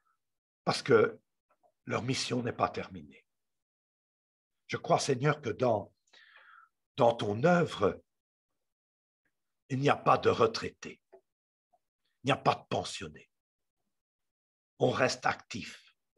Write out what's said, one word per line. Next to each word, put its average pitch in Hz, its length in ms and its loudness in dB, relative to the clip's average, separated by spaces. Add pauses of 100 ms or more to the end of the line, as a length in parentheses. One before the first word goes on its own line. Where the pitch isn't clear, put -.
(640)
parce - 180 -2
que - 380 4 (680)
leur 117 160 -4
mission 127 400 -4
n'est 117 120 -4
pas - 160 0
terminée. - 560 -14 (1400)
Je - 100 -6
crois, 165 220 2
Seigneur, 147 420 0
que 117 80 -6
dans, 107 440 -2 (1040)
dans 117 160 6
ton 107 300 -4
œuvre, 160 580 2 (1700)
il 131 100 -4
n'y 139 100 2
a 113 60 4
pas 131 220 2
de 110 120 2
retraités, - 720 -2 (1200)
il 123 40 -6
n'y 139 40 2
a 123 60 0
pas - 180 2
de - 120 -16
pensionnés. 87 640 -8 (1500)
On 127 100 4
reste 127 360 -2
actif - 680 -8 (220)